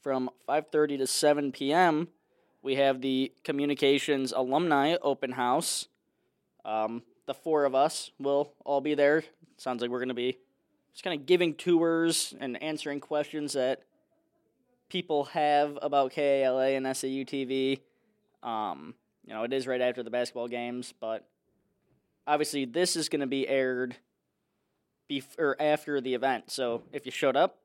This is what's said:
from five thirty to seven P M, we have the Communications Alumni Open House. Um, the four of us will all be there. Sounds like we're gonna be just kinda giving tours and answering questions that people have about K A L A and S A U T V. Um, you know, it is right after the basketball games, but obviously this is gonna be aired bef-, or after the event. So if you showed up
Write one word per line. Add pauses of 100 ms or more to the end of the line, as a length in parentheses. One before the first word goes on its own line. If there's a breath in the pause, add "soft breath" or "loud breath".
from (160)
five
thirty
to
seven
P
M, (540)
we
have
the (120)
Communications
Alumni
Open
House. (760)
Um, (240)
the
four
of
us
will (120)
all
be
there. (340)
Sounds
like
we're
gonna
be (540)
just
kinda
giving
tours
and
answering
questions
that (1040)
people
have
about
K
A
L
A
and
S
A
U
T
V. (640)
Um, (300)
you
know,
it
is
right
after
the
basketball
games,
but (1000)
obviously
this
is
gonna
be
aired (1120)
bef-,
or
after
the
event.
So (100)
if
you
showed
up